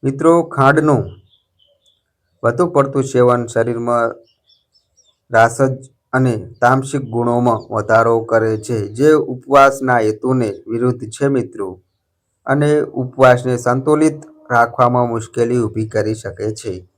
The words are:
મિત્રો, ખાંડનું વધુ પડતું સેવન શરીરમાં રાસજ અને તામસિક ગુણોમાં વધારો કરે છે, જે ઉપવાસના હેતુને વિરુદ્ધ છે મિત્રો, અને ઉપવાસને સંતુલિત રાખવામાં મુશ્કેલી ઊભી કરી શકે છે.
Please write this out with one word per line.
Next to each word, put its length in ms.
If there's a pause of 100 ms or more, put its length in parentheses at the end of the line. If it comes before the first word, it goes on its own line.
મિત્રો, 380
ખાંડનું 680 (1300)
વધુ 220
પડતું 380
સેવન 420
શરીરમાં 680 (1160)
રાસજ 600 (220)
અને 340 (140)
તામસિક 420
ગુણોમાં 720
વધારો 460
કરે 360
છે, 320
જે 240
ઉપવાસના 840
હેતુને 560 (120)
વિરુદ્ધ 420
છે 200
મિત્રો, 520 (680)
અને 340
ઉપવાસને 760
સંતુલિત 680 (280)
રાખવામાં 580
મુશ્કેલી 500
ઊભી 300
કરી 260
શકે 360
છે. 480